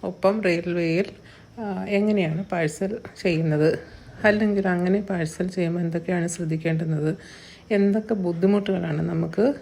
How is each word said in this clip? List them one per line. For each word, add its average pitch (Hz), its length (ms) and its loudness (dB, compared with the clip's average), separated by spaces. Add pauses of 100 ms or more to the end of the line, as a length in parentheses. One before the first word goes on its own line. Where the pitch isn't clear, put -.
ഒപ്പം 190 380 0
റെയിൽവേയിൽ, 170 640 0 (500)
ആ, 226 60 -8 (240)
എങ്ങനെയാണ് 202 640 0
പാഴ്സൽ 175 420 -2 (300)
ചെയ്യുന്നത്, 160 480 2 (540)
അല്ലെങ്കിൽ 208 440 2
അങ്ങനെ 180 320 2
പാഴ്സൽ 180 480 -4
ചെയ്യുമ്പോൾ 175 320 -2
എന്തൊക്കെയാണ് 170 480 -2
ശ്രദ്ധിക്കേണ്ടുന്നത്, 160 840 -2 (580)
എന്തൊക്കെ 208 440 2
ബുദ്ധിമുട്ടുകളാണ് 180 920 0
നമുക്ക് 165 380 0 (160)